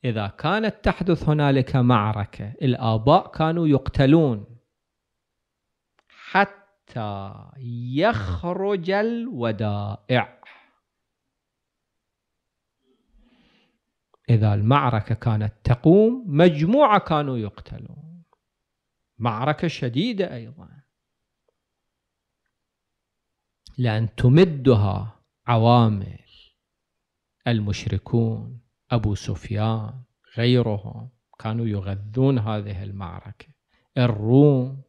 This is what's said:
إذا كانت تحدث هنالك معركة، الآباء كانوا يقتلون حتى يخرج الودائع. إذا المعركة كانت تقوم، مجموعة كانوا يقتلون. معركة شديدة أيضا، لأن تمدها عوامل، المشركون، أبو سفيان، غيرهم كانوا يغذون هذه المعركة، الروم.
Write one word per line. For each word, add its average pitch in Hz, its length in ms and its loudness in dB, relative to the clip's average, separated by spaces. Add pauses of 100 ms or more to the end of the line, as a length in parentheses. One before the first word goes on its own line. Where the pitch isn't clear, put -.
إذا 107 220 -2
كانت 196 560 -2
تحدث 175 460 0
هنالك 143 480 2
معركة، 107 720 0 (140)
الآباء 123 680 2
كانوا 160 380 -2
يقتلون 135 800 2 (1600)
حتى 104 1300 -4 (600)
يخرج 180 960 -2
الودائع. 117 1500 -4 (4000)
إذا 107 240 2
المعركة 113 600 0
كانت 110 380 -2 (120)
تقوم، 214 600 4
مجموعة 180 720 4
كانوا 147 400 -2
يقتلون. 156 840 -14 (960)
معركة 120 500 -2
شديدة 170 680 -4
أيضا، 117 340 -18 (3000)
لأن 110 360 -2
تمدها 123 1040 2 (260)
عوامل، 113 720 2 (1300)
المشركون، 110 1120 -2 (300)
أبو 107 240 0
سفيان، 110 880 -6 (340)
غيرهم 117 720 -2 (300)
كانوا 113 280 -4
يغذون 104 720 -2
هذه 104 440 -6
المعركة، 98 640 -14 (520)
الروم. 127 920 2